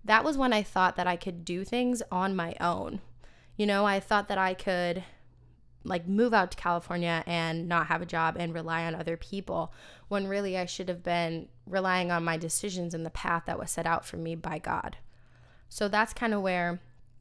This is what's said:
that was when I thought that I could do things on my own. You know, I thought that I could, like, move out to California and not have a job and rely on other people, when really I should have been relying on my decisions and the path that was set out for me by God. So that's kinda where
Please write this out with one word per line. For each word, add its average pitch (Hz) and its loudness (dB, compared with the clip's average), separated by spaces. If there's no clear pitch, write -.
that 220 6
was 302 2
when 262 4
I 214 4
thought 185 4
that 180 0
I 180 2
could 175 -8
do 180 -4
things 247 0
on 190 0
my 170 -2
own. - -2
You 208 2
know, 202 4
I 196 4
thought 208 2
that 196 0
I 185 2
could, 180 -2
like, 175 -4
move 220 4
out 185 6
to - -10
California 170 0
and 165 0
not 170 2
have 165 2
a 175 -6
job 165 0
and 170 -2
rely 165 -2
on 165 -2
other 165 -4
people, 165 -6
when 202 0
really 196 -2
I 180 -2
should 180 -6
have 175 -6
been 170 0
relying 185 2
on 170 2
my 165 2
decisions 175 -4
and 165 -4
the 160 -6
path 170 0
that 170 -4
was - -8
set 165 -2
out 165 2
for - -10
me 165 -4
by 160 -6
God. - -4
So - -2
that's 208 2
kinda 220 0
where 180 0